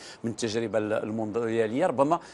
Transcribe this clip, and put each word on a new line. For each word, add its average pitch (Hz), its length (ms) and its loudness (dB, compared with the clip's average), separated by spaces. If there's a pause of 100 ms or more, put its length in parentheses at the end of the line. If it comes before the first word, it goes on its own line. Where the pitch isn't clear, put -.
(240)
من 113 80 -2
التجربه 113 460 0
ال-، 107 160 0
الموندياليه، 113 920 0
ربما 151 340 4 (140)